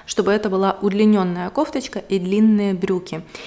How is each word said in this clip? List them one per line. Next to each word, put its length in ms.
чтобы 280
это 160
была 320
удлиненная 680
кофточка 500
и 200
длинные 540
брюки. 480